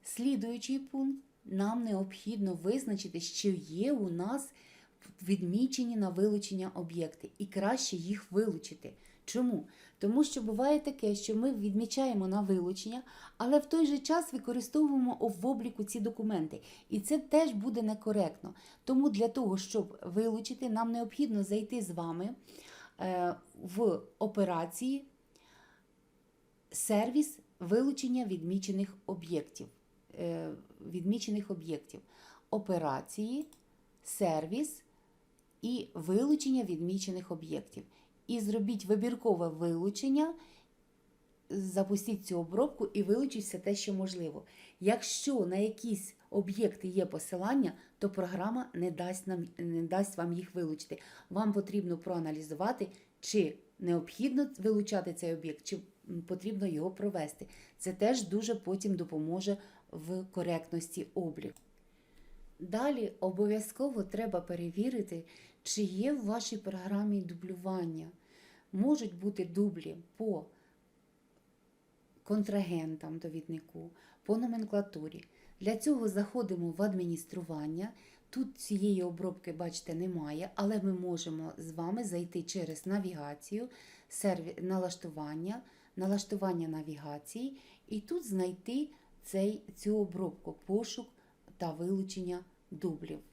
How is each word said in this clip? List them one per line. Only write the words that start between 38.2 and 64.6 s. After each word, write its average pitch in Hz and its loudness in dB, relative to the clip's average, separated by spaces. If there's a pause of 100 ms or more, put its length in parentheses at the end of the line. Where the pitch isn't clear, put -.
І 233 0
зробіть 208 0
вибіркове 202 2
вилучення, 202 2 (1160)
запустіть 196 0
цю 175 0
обробку 202 2
і 202 4
вилучіть 226 2
все - -6
те, 202 0
що 202 -2
можливо. 180 -4 (360)
Якщо 226 2
на 180 0
якісь 214 0 (160)
об'єкти 196 0
є 185 2
посилання, 190 0 (260)
то 202 2
програма 196 -2
не 175 0
дасть 180 -4
нам, 175 -2 (100)
не 170 -2
дасть 190 0
вам 170 0
їх 180 -6
вилучити. 156 -4 (300)
Вам 208 2
потрібно 196 0
проаналізувати, 165 -2 (320)
чи - 2 (220)
необхідно 233 2
вилучати 202 2
цей 170 -2
об'єкт, 156 -6
чи, 196 -6 (300)
м, 170 -4
потрібно 190 -2
його 165 0
провести. 185 -4 (300)
Це 185 -4
теж 214 4
дуже 208 0
потім 190 0
допоможе 170 0 (340)
в 180 -6
коректності 165 -2
обліку. 156 -4 (960)
Далі 220 0
обов'язково 214 2
треба 190 0
перевірити, 175 -2 (400)